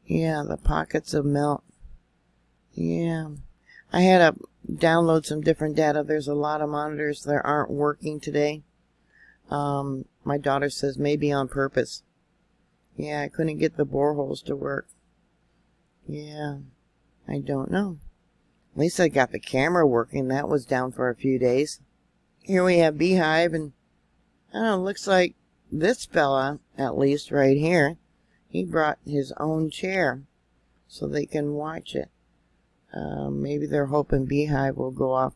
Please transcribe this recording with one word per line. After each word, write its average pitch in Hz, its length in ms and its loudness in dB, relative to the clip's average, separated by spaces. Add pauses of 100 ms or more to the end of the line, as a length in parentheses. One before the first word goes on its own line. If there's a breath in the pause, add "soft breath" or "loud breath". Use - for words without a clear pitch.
Yeah, 160 420 0
the 151 100 -6
pockets 156 560 -2
of 147 120 0
melt. 143 380 0 (1080)
Yeah. 165 560 -4 (640 soft breath)
I 175 100 2
had 185 180 8
to 165 200 6 (320)
download 160 540 4
some 151 160 -4
different 156 340 0
data. 151 280 2
There's 151 240 -2
a 147 80 -2
lot 151 260 -2
of 151 80 -2
monitors 147 540 -6
that 147 200 0
aren't 147 280 0
working 147 480 -2
today. 147 440 -2 (840 soft breath)
Um, 139 560 -4 (180)
my 143 140 -2
daughter 139 320 0
says 139 280 -6
maybe 147 340 0
on 139 160 0
purpose. 135 560 -4 (920)
Yeah, 147 260 -6
I 143 60 -6
couldn't 156 300 -4
get 156 200 -2
the 147 80 0
boreholes 143 600 -2
to 139 100 -4
work. 139 320 -6 (1200)
Yeah, 147 520 -10 (680)
I 143 120 -6
don't 139 320 -6
know. 180 260 -2 (800)
At 147 40 -6
least 170 200 2
I 170 80 6
got 135 240 4
the - 80 -8
camera 156 480 2
working. 127 400 0
That 135 220 -2
was 135 160 0
down 127 260 -2
for 127 180 -2
a 120 60 -4
few 131 240 0
days. 127 400 2 (640)
Here 185 220 2
we 180 160 6
have 156 180 4
Beehive, 165 560 4
and 156 180 -6 (840)
I - 40 -4
don't 220 80 0
know, 190 180 0
looks 196 240 -6
like 185 280 4 (360)
this 175 340 0
fella, 139 540 0 (180)
at 135 200 -2
least 139 340 0
right 139 260 6
here, 160 400 2 (520)
he 185 160 -4
brought 160 400 0
his 139 320 -4
own 160 320 -2
chair 160 540 -2 (640)
so - 200 -10
they 143 180 -4
can 147 280 -4
watch 156 420 -10
it. - 140 -6 (840)
Uh, - 360 -8
maybe 143 360 -6
they're 147 220 -2
hoping 139 380 0
Beehive 139 500 0
will 131 160 -6
go 135 200 -2
off. 131 240 0